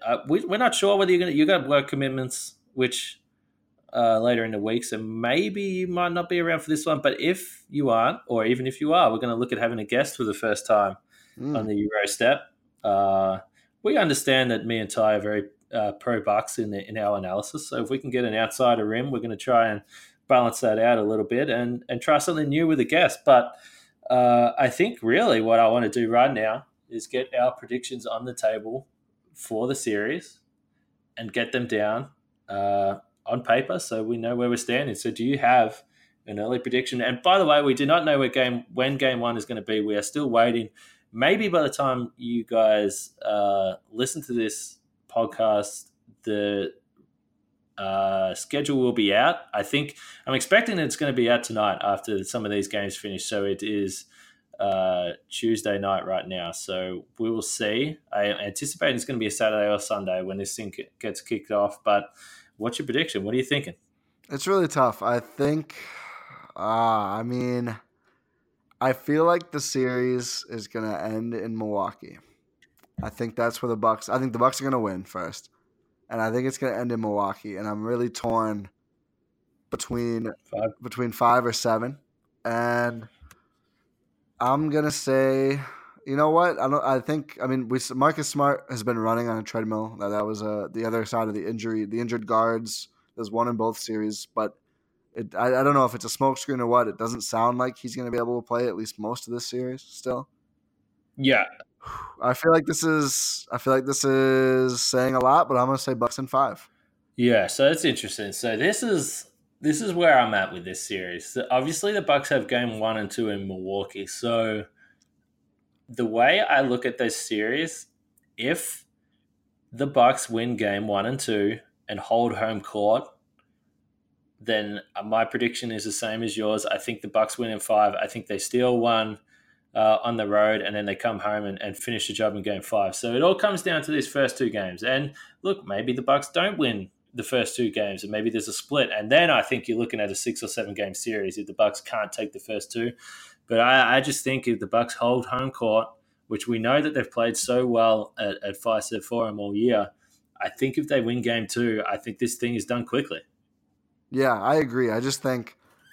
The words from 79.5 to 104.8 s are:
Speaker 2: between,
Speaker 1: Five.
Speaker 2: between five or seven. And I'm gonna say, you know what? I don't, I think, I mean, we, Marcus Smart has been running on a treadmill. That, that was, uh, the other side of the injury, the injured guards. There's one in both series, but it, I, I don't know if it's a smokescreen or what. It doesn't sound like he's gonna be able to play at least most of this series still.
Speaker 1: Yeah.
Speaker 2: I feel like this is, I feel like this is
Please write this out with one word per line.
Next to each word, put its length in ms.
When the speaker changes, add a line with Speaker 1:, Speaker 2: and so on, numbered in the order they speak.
Speaker 2:
between, 600
Speaker 1:
Five. 180
Speaker 2:
between 300
five 340
or 80
seven. 440
And 600
I'm 300
gonna 220
say, 680
you 100
know 140
what? 300
I 100
don't, 140
I 160
think, 420
I 60
mean, 220
we, 100
Marcus 340
Smart 400
has 140
been 160
running 280
on 120
a 40
treadmill. 560
That, 100
that 160
was, 180
uh, 280
the 140
other 200
side 240
of 40
the 140
injury, 380
the 140
injured 280
guards. 640
There's 160
one 160
in 100
both 220
series, 560
but 180
it, 220
I, 240
I 40
don't 100
know 120
if 100
it's 100
a 20
smokescreen 520
or 80
what. 200
It 100
doesn't 240
sound 360
like 200
he's 180
gonna 160
be 80
able 220
to 60
play 200
at 80
least 240
most 280
of 60
this 140
series 340
still. 480
Speaker 1:
Yeah. 260
Speaker 2:
I 120
feel 180
like 140
this 180
is, 680
I 60
feel 160
like 120
this 180
is 840